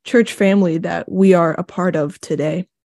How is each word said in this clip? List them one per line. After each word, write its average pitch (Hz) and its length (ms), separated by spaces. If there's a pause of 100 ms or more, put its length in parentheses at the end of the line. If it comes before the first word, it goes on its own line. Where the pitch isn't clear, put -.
church 233 300
family 190 440
that 170 320
we 190 240
are 170 200
a 180 100
part 180 320
of 151 240
today. 156 480 (160)